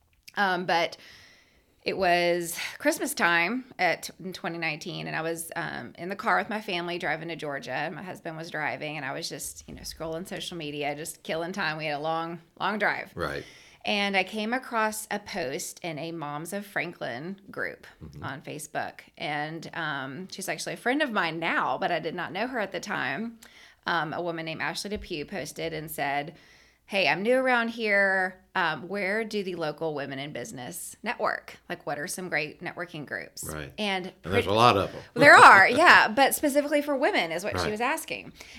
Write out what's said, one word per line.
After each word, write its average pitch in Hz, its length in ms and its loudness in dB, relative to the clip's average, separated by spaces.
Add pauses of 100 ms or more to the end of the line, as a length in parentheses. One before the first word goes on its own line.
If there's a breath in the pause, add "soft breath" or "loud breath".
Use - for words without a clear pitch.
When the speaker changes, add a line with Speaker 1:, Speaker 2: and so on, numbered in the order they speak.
(380)
Speaker 1:
Um, 185 280 0
but 170 320 2 (840 loud breath)
it - 140 -2
was 175 600 2 (180 loud breath)
Christmas 294 380 0
time 180 500 2 (140)
at, 170 320 0 (120)
in 185 80 -8
twenty 170 280 -8
nineteen, 156 480 -6
and 151 80 -6
I 156 60 -2
was, 165 340 -6
um, 143 420 -8
in 175 120 -10
the 196 60 -6
car 196 220 2
with 202 120 -2
my 214 120 -4
family 175 380 -4
driving 160 300 -4
to 165 60 -6
Georgia, 139 360 -8
and 147 240 -4
my 151 80 -12
husband 170 340 -10
was 165 140 -10
driving, 151 460 -4
and 139 80 -6
I 135 80 -4
was 165 140 -6
just, - 400 -10
you - 60 -14
know, - 80 -16
scrolling 165 460 -8
social 170 300 -8
media, 147 380 -4
just 156 280 -10
killing 165 300 -4
time. 160 240 -2
We 156 80 -6
had 147 120 -2
a - 20 -8
long, 165 400 -2 (200)
long 202 180 0
drive. 180 380 0
Speaker 2:
Right. 71 280 -4 (420 loud breath)
Speaker 1:
And 202 300 0
I 185 80 4
came 214 300 -4
across 226 580 -2
a 208 80 -2
post 175 640 -6
in 160 160 -6
a 165 140 -8
Moms 156 400 -6
of 202 120 -6
Franklin 156 760 -6 (100)
group 90 340 -6 (160)
Speaker 2:
Mm-hmm. 143 220 -14
Speaker 1:
on 135 180 -10
Facebook. 139 600 -8 (160)
And, 151 560 -6
um, 151 580 -6
she's - 160 -10
actually 165 280 -6
a - 20 -8
friend 269 240 0
of 277 100 0
mine 170 260 0
now, 170 400 0
but 175 140 -2
I 165 80 0
did 156 160 -4
not 156 160 -6
know 202 160 -2
her 262 120 -4
at 196 120 -4
the 175 80 -6
time. 196 600 -4 (460 loud breath)
Um, 160 280 0
a 139 80 -4
woman 165 240 -4
named 160 160 -6
Ashley 170 280 -4
Depew 180 360 -6
posted 160 480 -6
and 156 180 -8
said, 143 440 -4 (500 loud breath)
"Hey, 196 240 2
I'm 170 140 2
new 247 120 4
around 254 360 2
here. 196 680 2 (160)
Um, 170 320 0
where 202 380 -2
do 208 180 -4
the 180 120 -6
local 156 380 -4
women 139 240 -6
in 143 140 -8
business 123 720 -10
network? - 540 -4 (100)
Like, 175 180 -10
what 147 140 -4
are 151 80 -6
some 185 220 -8
great 156 340 -4
networking 165 420 -10
groups?" - 380 -10
Speaker 2:
Right. 76 340 -8
Speaker 1:
And 190 360 -4 (100)
Speaker 2:
And 87 100 -4
there's 110 120 2
Speaker 1:
pre- 95 80 0
Speaker 2:
a - 20 4
lot 113 220 8
of 87 140 0
'em. - 140 -12
<laughs> - 100 -20
Speaker 1:
There 294 200 12
are, 208 320 12
yeah, 240 400 10
but 226 280 4
specifically 294 460 2
for 294 140 -2
women 254 380 2
is 180 100 -4
what - 140 -4
she - 60 2
Speaker 2:
Right. 214 80 0
Speaker 1:
was 214 100 -4
asking. 247 500 -4 (280 loud breath)